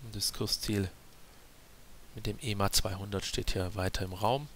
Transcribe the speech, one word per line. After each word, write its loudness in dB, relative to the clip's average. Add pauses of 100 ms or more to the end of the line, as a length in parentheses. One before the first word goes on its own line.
Und -12
das 0
Kursziel 2 (1200)
mit -4
dem -2
ema 4
zweihundert 2
steht 0
hier 0
weiter 0
im -6
Raum. 2